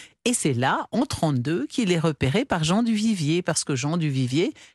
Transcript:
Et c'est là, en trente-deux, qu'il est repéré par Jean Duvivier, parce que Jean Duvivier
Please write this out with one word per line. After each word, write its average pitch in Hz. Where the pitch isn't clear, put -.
Et 247
c'est 139
là, 147
en 254
trente-deux, 156
qu'il 208
est 170
repéré 156
par 175
Jean 180
Duvivier, 202
parce -
que 147
Jean 143
Duvivier 151